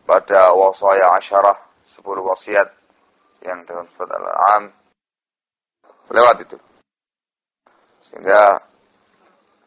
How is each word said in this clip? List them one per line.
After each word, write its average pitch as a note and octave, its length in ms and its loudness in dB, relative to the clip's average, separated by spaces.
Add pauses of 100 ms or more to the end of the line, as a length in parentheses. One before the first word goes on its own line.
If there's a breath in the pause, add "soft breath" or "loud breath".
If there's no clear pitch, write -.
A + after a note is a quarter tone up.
pada F#2 480 2
wasaya F#2+ 640 0
asyarah, G2 420 0 (380)
sepuluh F#2+ 320 -12
wasiat G2 400 -4 (720)
yang F2 240 -16
dalam F2 320 -16
surat F2+ 140 -14
Al-An'am F#2+ 520 -2 (1500)
lewat A#2+ 320 2
itu. - 140 -20 (1500)
Sehingga G2 580 0 (1000)